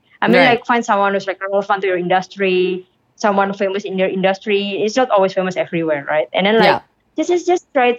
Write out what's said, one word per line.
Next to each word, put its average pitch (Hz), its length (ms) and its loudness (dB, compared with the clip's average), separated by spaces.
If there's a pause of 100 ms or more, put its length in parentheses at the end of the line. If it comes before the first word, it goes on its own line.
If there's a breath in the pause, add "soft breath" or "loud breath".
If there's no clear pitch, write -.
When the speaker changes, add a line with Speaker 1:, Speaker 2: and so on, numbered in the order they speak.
(220 soft breath)
Speaker 1:
I 208 80 0
mean, 240 80 6
Speaker 2:
Right. 262 140 6
Speaker 1:
like, 233 140 -2
find 240 200 0
someone 202 300 0
who's, 196 120 -4
like, 185 140 -8
relevant 196 400 -2
to 196 60 -2
your 180 100 0
industry, 185 920 -2 (300)
someone 196 340 0
famous 196 320 -4
in 190 160 -6
your 185 80 2
industry. 196 760 -2
It's 214 140 -2
not 254 160 0
always 190 220 2
famous 185 240 -4
everywhere, 156 520 -4
right? 151 240 -2
And 185 120 0
then, 214 140 4
like, 175 200 4
Speaker 2:
Yeah. - 20 -14 (360)
Speaker 1:
just, 311 120 -4
just, 349 160 0
just 349 280 -2
try 247 260 2